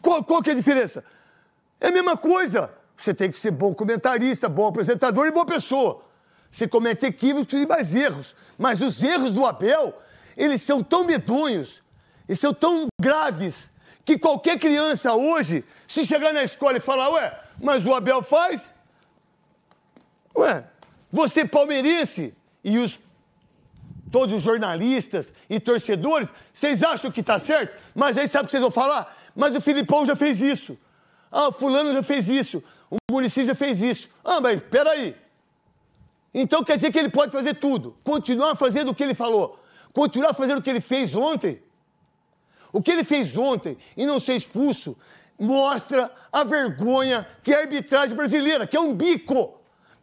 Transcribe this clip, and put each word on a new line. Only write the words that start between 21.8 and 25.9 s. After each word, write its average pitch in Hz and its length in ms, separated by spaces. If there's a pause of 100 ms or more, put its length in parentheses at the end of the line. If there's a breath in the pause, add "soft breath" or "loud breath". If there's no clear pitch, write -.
e 208 140
os, 240 220 (1120)
todos 233 240
os 180 80
jornalistas 214 920 (160 soft breath)
e 220 100
torcedores, 226 720 (220 loud breath)